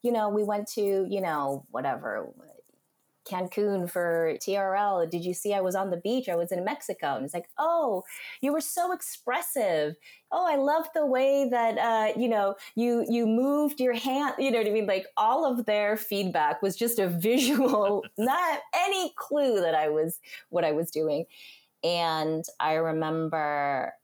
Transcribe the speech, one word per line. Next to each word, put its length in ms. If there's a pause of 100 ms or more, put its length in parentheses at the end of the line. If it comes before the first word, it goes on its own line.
you 80
know, 180
we 140
went 300
to, 360
you 120
know, 500
whatever, 600 (960)
Cancun 640
for 520
T 140
R 200
L. 300
Did 180
you 120
see 180
I 80
was 140
on 160
the 60
beach? 320
I 60
was 160
in 120
Mexico." 520
And 100
it's 80
like, 160 (100)
"Oh, 440 (380)
you 100
were 100
so 300
expressive. 1040 (360)
Oh, 160
I 80
love 400
the 100
way 440
that, 280
uh, 420
you 80
know, 280 (200)
you, 320
you 200
moved 520
your 140
hand." 460
You 100
know 80
what 100
I 40
mean? 160
Like, 180 (100)
all 300
of 200
their 300
feedback 680
was 120
just 220
a 100
visual, 1040
<laughs> 60
not 440 (120)
any 420
clue 460
that 140
I 140
was, 300 (300)
what 140
I 80
was 180
doing. 360 (580)
And 600 (160)
I 160
remember 1160 (100)